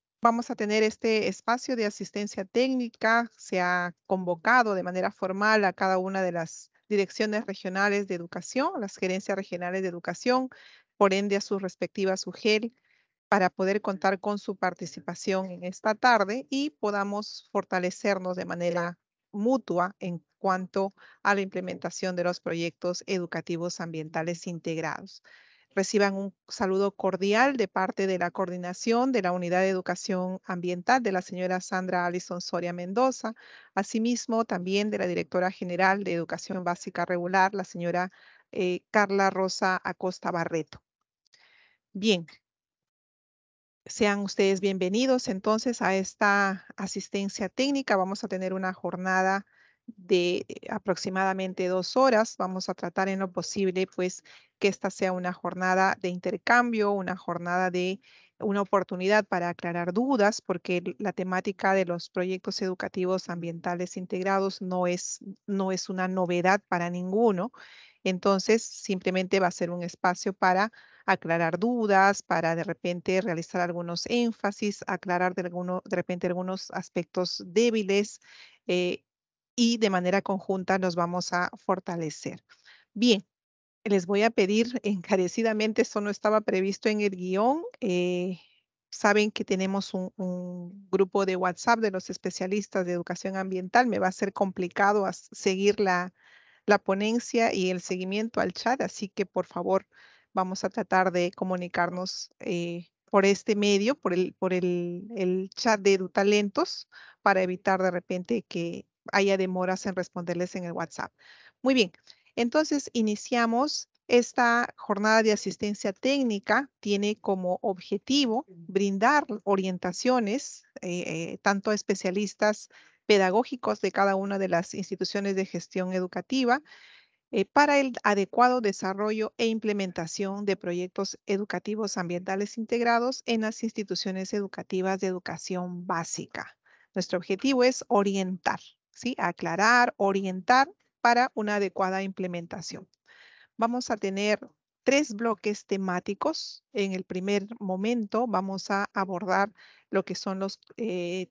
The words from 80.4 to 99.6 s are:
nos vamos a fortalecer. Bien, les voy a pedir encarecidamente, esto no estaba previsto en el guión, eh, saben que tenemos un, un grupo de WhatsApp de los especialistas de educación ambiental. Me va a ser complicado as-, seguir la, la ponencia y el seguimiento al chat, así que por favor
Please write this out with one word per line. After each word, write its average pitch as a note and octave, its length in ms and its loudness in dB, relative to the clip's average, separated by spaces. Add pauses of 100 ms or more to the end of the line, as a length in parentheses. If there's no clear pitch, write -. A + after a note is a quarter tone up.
nos F#3 160 0
vamos F3 380 -2
a F3+ 240 0
fortalecer. - 840 -4 (500)
Bien, G#3+ 300 6 (600)
les G3 220 2
voy G3+ 180 4
a A3+ 80 6
pedir A3+ 520 2
encarecidamente, G#3+ 1000 0
esto G#3+ 200 0
no G#3 80 -2
estaba G#3+ 320 2
previsto G3 480 0
en G#3+ 120 0
el G#3 100 2
guión, G3 520 0 (180)
eh, F3+ 580 0 (500)
saben G#3+ 400 4
que - 140 -6
tenemos F#3+ 500 -2
un, F#3 220 -6
un F3+ 760 -8
grupo F#3+ 360 2
de F#3 100 0
WhatsApp F#3 440 2
de A3 120 0
los F#3 180 -6
especialistas F#3+ 760 -4
de F3 80 -2
educación F3 420 -4
ambiental. F#3+ 520 2
Me G3+ 120 0
va F#3+ 80 2
a F#3 60 0
ser G3 180 -2
complicado G3 720 2
as-, - 260 -6
seguir G3+ 480 2
la, F3+ 340 0 (520)
la G3+ 140 6
ponencia A3+ 760 0
y F#3 180 0
el F3+ 100 -4
seguimiento G3 580 -4
al F#3+ 140 0
chat, B3+ 280 -2
así - 280 -6
que G3 160 -4
por F3+ 220 -4
favor F#3+ 380 -2 (480)